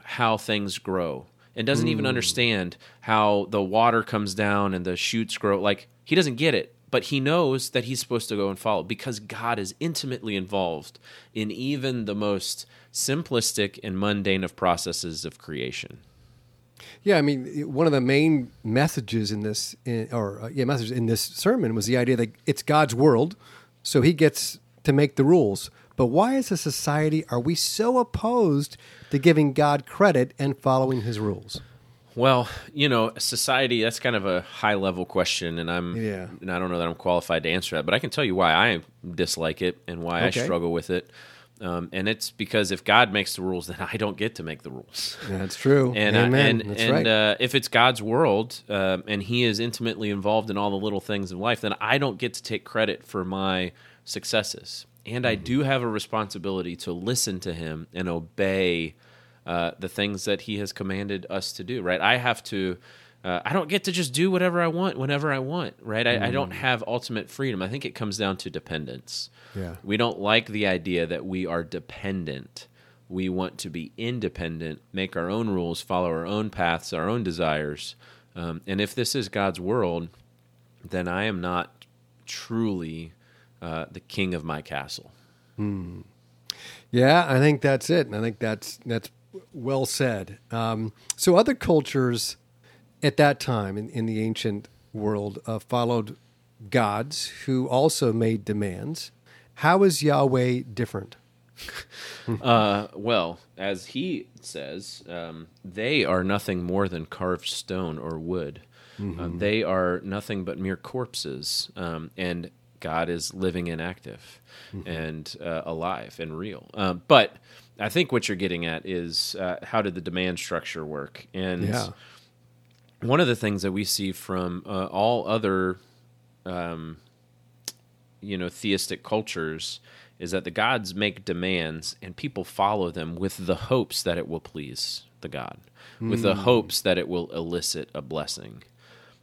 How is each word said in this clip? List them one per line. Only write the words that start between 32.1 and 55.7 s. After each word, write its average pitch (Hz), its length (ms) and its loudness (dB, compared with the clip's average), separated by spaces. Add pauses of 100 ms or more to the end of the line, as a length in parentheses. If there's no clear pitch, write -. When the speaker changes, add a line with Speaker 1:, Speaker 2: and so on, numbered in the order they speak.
Speaker 1:
Well, 123 340 4 (240)
you 147 160 4
know, 113 300 4
society, 123 640 2
that's 113 160 0
kind 120 160 0
of 98 100 0
a 90 160 2
high-level 95 640 0
question, 85 540 0
and 85 100 -4
I'm, 87 260 -2
Speaker 2:
Yeah. 101 320 -4 (140)
Speaker 1:
and 92 100 -8
I 90 60 -2
don't 90 140 -2
know 87 80 0
that 85 80 0
I'm 82 80 -2
qualified 87 480 0
to 82 60 0
answer 90 260 -2
that, 73 100 0
but 87 80 2
I 117 60 2
can 170 100 -4
tell 151 160 -2
you 95 100 0
why 87 180 4
I 92 280 4 (340)
dislike 82 460 -2
it 90 160 -2 (100)
and 85 160 -10
why 85 180 -2
I 87 80 4
Speaker 2:
Okay. 117 140 0
Speaker 1:
struggle 85 300 0
with 82 160 -4
it. 90 200 -2 (500)
Um, 87 320 -6
and 95 160 -4
it's 113 220 -4
because 104 420 0
if 92 120 -4
God 107 280 6
makes 101 240 -2
the 95 60 -8
rules, 90 240 -4
then 92 120 -10 (140)
I 110 60 -6
don't 104 180 -2
get 104 200 -4
to 87 80 -10
make 78 180 -10
the 71 80 -14
rules. - 480 -10 (100)
Speaker 2:
That's 95 280 -6
true. 135 400 4
Speaker 1:
And, 104 200 4
uh, 104 60 8
Speaker 2:
Amen. 113 400 6
Speaker 1:
and, 104 80 -6
Speaker 2:
That's 104 140 -2
Speaker 1:
and, 113 100 4
Speaker 2:
right. 120 140 4
Speaker 1:
uh, 107 320 4
if 127 160 0
it's 123 120 2
God's 120 320 6
world, 110 680 2
um, 95 380 2
and 101 160 -2
he 120 200 2
is 110 160 2
intimately 113 520 -2
involved 104 400 0
in 98 60 -2
all 101 120 2
the 98 80 0
little 101 240 -2
things 101 300 -4
in 90 80 -8
life, 113 220 0
then 104 200 -2
I 113 160 2
don't 131 220 0
get 120 160 -4
to - 80 -10
take 110 200 -6
credit 107 400 0
for 92 220 -4
my 92 460 -2 (340)
successes. - 800 -4 (200)
And 123 200 -4
I 113 100 2
Speaker 2:
Mm-hmm. 95 100 -10
Speaker 1:
do 127 180 2
have 135 180 2